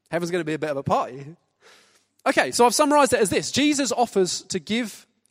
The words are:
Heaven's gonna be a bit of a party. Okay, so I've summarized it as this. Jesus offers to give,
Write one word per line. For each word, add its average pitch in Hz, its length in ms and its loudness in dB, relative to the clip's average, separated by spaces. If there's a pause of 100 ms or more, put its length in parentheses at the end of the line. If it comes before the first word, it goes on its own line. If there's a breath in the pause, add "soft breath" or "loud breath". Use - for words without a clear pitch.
Heaven's 170 220 -4
gonna 175 140 -2
be 156 80 -4
a 151 60 -6
bit 151 100 -4
of 139 80 -4
a 135 60 -6
party. 143 520 -4 (920 soft breath)
Okay, 233 260 0
so 240 140 4
I've 226 80 4
summarized 285 380 4
it 233 80 2
as 202 100 2
this. 175 220 -2
Jesus 277 400 0
offers 202 520 0
to - 160 -6
give, 214 460 -6 (240)